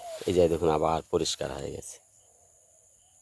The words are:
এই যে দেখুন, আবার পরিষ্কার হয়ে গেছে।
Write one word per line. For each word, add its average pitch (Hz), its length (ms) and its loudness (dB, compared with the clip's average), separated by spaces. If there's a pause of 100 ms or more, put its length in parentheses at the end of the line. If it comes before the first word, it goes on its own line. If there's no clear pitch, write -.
(260)
এই 98 80 2
যে 87 140 6
দেখুন, 82 200 2
আবার 80 420 2
পরিষ্কার 80 420 -2
হয়ে 69 180 -8
গেছে। - 260 -14 (1300)